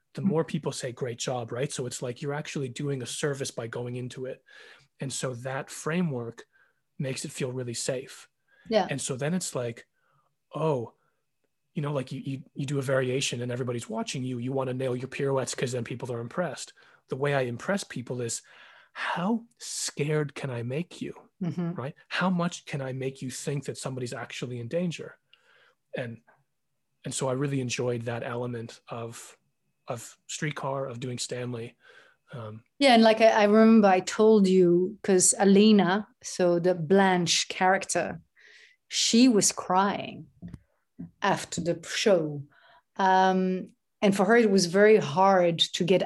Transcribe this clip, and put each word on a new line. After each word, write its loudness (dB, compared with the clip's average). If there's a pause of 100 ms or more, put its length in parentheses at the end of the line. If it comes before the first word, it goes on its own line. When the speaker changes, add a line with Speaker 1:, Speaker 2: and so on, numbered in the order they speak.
(140)
Speaker 1:
the -8
Speaker 2:
Mm-hmm. 2
Speaker 1:
more 0
people -6
say, -8
"Great -8
job," -6
right? -4
So -8
it's -10
like -8
you're -6
actually -8
doing -6
a -10
service -6
by -10
going -8
into -10
it. -12 (560)
And -8
so -6
that -8
framework -4 (520)
makes -6
it -12
feel -6
really -8
safe. -8 (440)
Speaker 2:
Yeah. 2
Speaker 1:
And -6
so -6
then -2
it's -4
like, -8 (680)
oh, -2 (800)
you -4
know, -4
like, -4
you, -10
you, -8 (120)
you -6
do -2
a -2
variation 0
and -6
everybody's -6
watching -6
you. -6
You -4
wanna -2
nail -2
your -8
pirouettes -2
'cause -4
then -4
people -10
are -6
impressed. -8 (380)
The -4
way -2
I 2
impress -4
people -8
is, -6 (540)
how -4 (140)
scared -4
can -8
I -6
make -6
you, -8 (320)
Speaker 2:
Mm-hmm. -4
Speaker 1:
right? -8 (140)
How -2
much -4
can -8
I -6
make -6
you -8
think -6
that -8
somebody's -8
actually -10
in -10
danger? -6 (760)
And, -10 (840)
and -10
so -4
I -2
really -2
enjoyed -4
that -6
element -8
of, -14 (500)
of -12 (100)
Streetcar, -6
of -10
doing -8
Stanley. -8 (560)
Um, -14 (160)
Speaker 2:
Yeah, 6
and, 8
like, 6
I, 8
I 6
remember 8
I 6
told 6
you, 4
'cause 4
Alina, 6 (140)
so 2
the 2
Blanche 2
character, 0 (680)
she 4
was 4
crying -2 (960)
after -2
the -4
show. 0 (540)
Um, 2 (340)
and 4
for 4
her, 6
it 6
was 4
very 6
hard 4
to 0
get 4